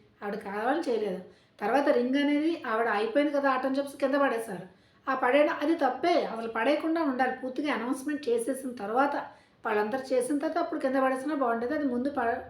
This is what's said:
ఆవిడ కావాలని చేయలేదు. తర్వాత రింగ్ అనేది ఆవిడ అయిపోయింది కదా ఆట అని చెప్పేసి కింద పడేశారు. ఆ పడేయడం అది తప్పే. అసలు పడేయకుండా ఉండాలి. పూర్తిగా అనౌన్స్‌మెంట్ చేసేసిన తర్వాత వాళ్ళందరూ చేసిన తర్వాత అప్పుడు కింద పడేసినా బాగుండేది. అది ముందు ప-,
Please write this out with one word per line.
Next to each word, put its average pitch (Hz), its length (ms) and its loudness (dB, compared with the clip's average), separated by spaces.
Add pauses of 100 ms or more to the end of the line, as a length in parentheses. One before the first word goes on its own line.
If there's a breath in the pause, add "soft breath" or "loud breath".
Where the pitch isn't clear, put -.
(220 loud breath)
ఆవిడ 202 120 -4
కావాలని 233 560 -2
చేయలేదు. 202 300 -2 (400 loud breath)
తర్వాత 269 280 2
రింగ్ 247 280 2
అనేది 294 500 2
ఆవిడ 233 220 0
అయిపోయింది 226 440 2
కదా 277 180 2
ఆట 254 160 2
అని 262 100 -2
చెప్పేసి 277 200 -4
కింద 269 180 0
పడేశారు. 226 680 -2 (300 soft breath)
ఆ 262 40 0
పడేయడం 285 480 4
అది 320 120 2
తప్పే. 294 500 2
అసలు 226 240 -6
పడేయకుండా 302 540 0
ఉండాలి. 254 300 2 (100)
పూర్తిగా 269 300 -2
అనౌన్స్‌మెంట్ 262 560 -4
చేసేసిన 247 440 -2
తర్వాత 247 440 0 (500 loud breath)
వాళ్ళందరూ 220 340 0 (120)
చేసిన 254 260 2
తర్వాత 311 200 -2
అప్పుడు 330 220 -2
కింద 269 160 0
పడేసినా 262 380 0
బాగుండేది. 240 400 0
అది 294 100 -2
ముందు 247 260 -2
ప-, 247 400 -2